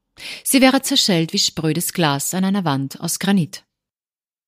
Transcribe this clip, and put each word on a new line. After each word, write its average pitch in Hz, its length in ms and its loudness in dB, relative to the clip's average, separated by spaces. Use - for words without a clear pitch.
Sie - 180 2
wäre 262 200 6
zerschellt 170 520 0
wie 202 60 -2
sprödes 160 540 -2
Glas 143 400 0
an 185 120 0
einer 196 180 0
Wand 139 380 -4
aus - 180 -4
Granit. 185 460 0